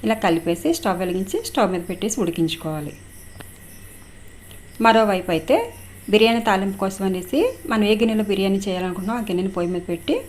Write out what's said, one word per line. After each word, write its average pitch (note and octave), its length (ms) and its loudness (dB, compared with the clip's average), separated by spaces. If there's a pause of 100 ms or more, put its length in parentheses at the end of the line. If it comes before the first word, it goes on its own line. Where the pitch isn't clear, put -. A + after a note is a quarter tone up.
ఇలా A3 100 2 (100)
కలిపేసి E3+ 520 2
స్టవ్ F3+ 240 -2
వెలిగించి F#3 360 -2 (100)
స్టవ్ G#3+ 260 2
మీద F3 140 -2
పెట్టేసి G3 360 -4
ఉడికించుకోవాలి. D#3+ 680 -2 (1900)
మరోవైపు G#3+ 500 4
అయితే D#3+ 200 2 (580)
బిర్యానీ A3+ 360 6
తాలింపు G3 340 0
కోసం F#3+ 240 -2
అనేసి F#3 320 -2 (320)
మనం G#3+ 200 2
ఏ - 100 6
గిన్నెలో A3 300 2
బిర్యానీ G3 340 2
చేయాలనుకుంటున్నామో F#3 560 -2
ఆ G#3 80 -4
గిన్నెని F#3 260 0
పొయ్యి F3 180 0
మీద F3 180 -2
పెట్టి F3 240 -2 (140)